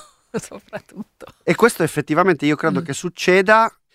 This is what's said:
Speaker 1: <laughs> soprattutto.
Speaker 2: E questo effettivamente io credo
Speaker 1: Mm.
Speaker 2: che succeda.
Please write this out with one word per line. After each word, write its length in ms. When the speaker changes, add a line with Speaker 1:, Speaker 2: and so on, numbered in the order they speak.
Speaker 1:
<laughs> 80
soprattutto. 880
Speaker 2:
E 140
questo 260
effettivamente 640
io 80
credo 260
Speaker 1:
Mm. 40
Speaker 2:
che 80
succeda. 800